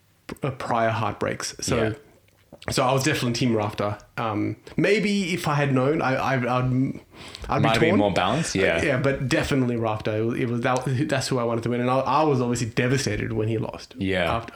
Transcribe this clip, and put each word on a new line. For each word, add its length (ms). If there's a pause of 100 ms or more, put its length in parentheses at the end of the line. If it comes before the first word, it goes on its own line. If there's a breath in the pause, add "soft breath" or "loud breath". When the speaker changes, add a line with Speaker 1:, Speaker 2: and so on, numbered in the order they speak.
(280)
Speaker 1:
p-, 160
uh, 80
prior 380
heartbreaks. 680
So, 160
Speaker 2:
Yeah. 160 (800)
Speaker 1:
so 140
I 80
was 100
definitely 300
Team 240
Rafter. 420 (180)
Um, 380 (220 loud breath)
maybe 580
if 140
I 60
had 200
known, 280
I, 120
I, 220
I'd, 640 (480 loud breath)
I'd 140
Speaker 2:
Might 120
Speaker 1:
be 60
Speaker 2:
be 80
Speaker 1:
torn. 100
Speaker 2:
more 140
balanced, 420
yeah. 220
Speaker 1:
Uh, 80
yeah, 140
but 300
definitely 460
Rafter. 440
It 60
was, 140
it 100
was 120
that, 480
that's 180
who 140
I 40
wanted 200
to 60
win, 100
and 100
I, 80
I 240
was 180
obviously 280
devastated 640
when 160
he 100
lost. 400
Speaker 2:
Yeah. 380
Speaker 1:
After, 200